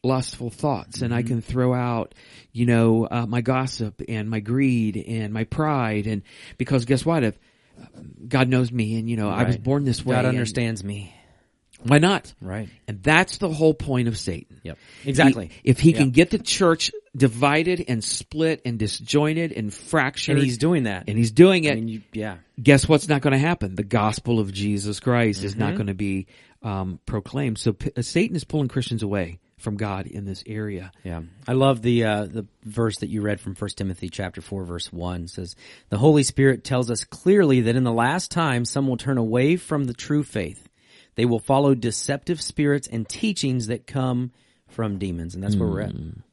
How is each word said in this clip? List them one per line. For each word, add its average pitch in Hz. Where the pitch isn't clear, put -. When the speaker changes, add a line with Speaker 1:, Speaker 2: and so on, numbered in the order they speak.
Speaker 1:
lustful 127
thoughts, -
and 120
I 120
Speaker 2:
Mm-hmm. 117
Speaker 1:
can 117
throw 127
out, 123
you 117
know, 113
uh, 117
my 120
gossip 127
and 110
my 113
greed 117
and 107
my 113
pride. 123
And 107
because 127
guess 127
what? 160
If 107
God 131
knows 127
me, 113
and, 113
you 117
know, 104
I 104
was 120
Speaker 2:
Right. 107
Speaker 1:
born 139
this 120
way, 127
Speaker 2:
God 127
Speaker 1:
and 127
Speaker 2:
understands 117
me. 98
Speaker 1:
Why 139
not? 180
Speaker 2:
Right. 98
Speaker 1:
And 104
that's 160
the 196
whole 156
point 127
of 110
Satan. -
Speaker 2:
Yep. 78
Exactly. 131
Speaker 1:
He, -
if 127
he 160
Speaker 2:
Yep. 113
Speaker 1:
can 139
get 165
the 220
church -
divided 143
and 113
split -
and 117
disjointed 147
and 104
fractured. 139
Speaker 2:
And 139
he's 127
doing 156
that. 98
Speaker 1:
And 104
he's 113
doing 175
it. 147
Speaker 2:
I 123
mean, 113
you, 110
yeah. 104
Speaker 1:
Guess 139
what's 151
not 143
gonna 135
happen? 135
The 107
gospel 107
of 98
Jesus 101
Christ 113
is 101
not 110
Speaker 2:
Mm-hmm. 98
Speaker 1:
gonna 101
be, 95
um, 95
proclaimed. 117
So 110
P-, -
uh, 123
Satan 180
is 156
pulling 147
Christians 120
away 95
from 104
God 101
in 101
this 95
area. 104
Speaker 2:
Yeah. 85
I 147
love 131
the, 117
uh, 104
the 104
verse 110
that 98
you 107
read 104
from 95
First 101
Timothy 95
chapter 92
four, 95
verse 87
one 87
says, 90
"The 104
Holy 147
Spirit 135
tells 123
us 113
clearly 175
that 117
in 131
the 117
last 127
time 131
some 139
will 123
turn 135
away 123
from 151
the 120
true 147
faith. -
They 113
will 117
follow 139
deceptive 139
spirits 143
and 113
teachings 131
that 120
come 127
from 107
demons." 87
And 92
that's 104
where 90
we're 82
at. 101
Speaker 1:
Mm. -